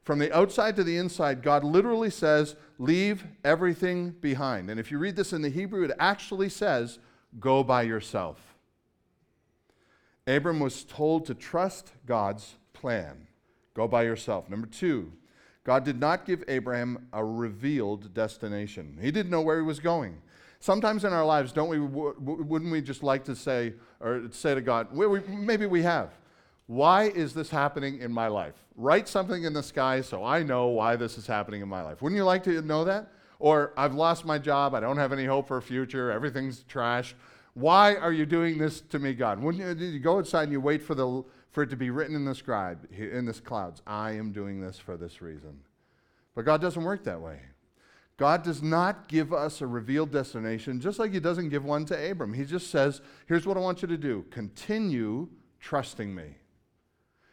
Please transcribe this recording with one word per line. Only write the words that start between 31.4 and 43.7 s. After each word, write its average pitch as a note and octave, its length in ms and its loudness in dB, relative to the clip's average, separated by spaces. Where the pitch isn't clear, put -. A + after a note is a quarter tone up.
in G2+ 60 -8
my F#2 160 -6
life." D#2+ 180 -12
Wouldn't E3+ 160 -2
you G3 60 2
like F#3 220 4
to E3 160 0
know D#3 240 0
that? G3+ 260 -2
Or, D3+ 380 4
"I've C3+ 180 2
lost D#3+ 320 2
my D#3 140 0
job, C#3 340 2
I A#2+ 60 0
don't B2+ 180 0
have C3+ 140 0
any C3+ 140 -2
hope C3+ 220 2
for C3 100 -2
a B2 40 -4
future, B2+ 480 -2
everything's C3 540 -4
trash. B2 500 -2
Why F#3+ 440 8
are E3+ 160 0
you D#3 120 2
doing E3 320 2
this D3+ 240 -2
to - 160 -6
me, C#3 160 -2
God?" A2+ 300 0
Wouldn't F3 360 -4
you, F3 60 -4
you D#3 140 -6
go E3 180 4
inside E3 260 2
and D3 100 -2
you C#3 80 0
wait D3 200 2
for D3+ 140 -4
the, C3 280 0
for D3 100 0
it C3+ 80 -2
to C3 60 -8
be B2 160 -4
written D3+ 240 -4
in C#3+ 100 -2
the C3+ 80 -2
scribe, F#2+ 580 -4
in A2 340 -6
the A2+ 80 -4
clouds, G2+ 520 -8